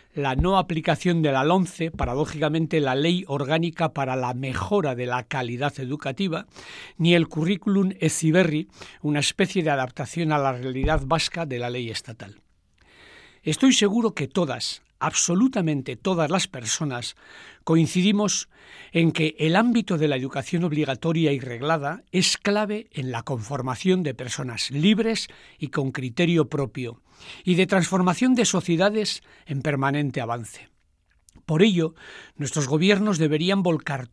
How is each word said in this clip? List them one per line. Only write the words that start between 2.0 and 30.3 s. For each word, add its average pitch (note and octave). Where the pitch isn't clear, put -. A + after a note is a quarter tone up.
la C3
ley E3+
orgánica D#3
para C3
la B2
mejora C3+
de B2
la B2
calidad C3
educativa, C#3
ni E3+
el E3
currículum F#3+
heziberri, D#3+
una D3
especie F#3
de D#3
adaptación C#3+
a D3
la C#3
realidad C3
vasca D#3+
de B2+
la A#2+
ley A#2+
estatal. G#2
Estoy B3+
seguro G#3+
que C3+
todas, C3
absolutamente E3
todas E3
las F#3
personas, B2
coincidimos F3+
en E3
que D#3
el D#3+
ámbito A3+
de D3+
la C#3
educación C3+
obligatoria D3+
y C3
reglada C#3+
es -
clave G#3
en C3
la A#2
conformación C3+
de C3+
personas B2
libres G#3
y D3+
con C3+
criterio D#3
propio, B2+
y F3+
de F#3
transformación F#3+
de A3+
sociedades F#3+
en C#3
permanente C#3
avance. A#2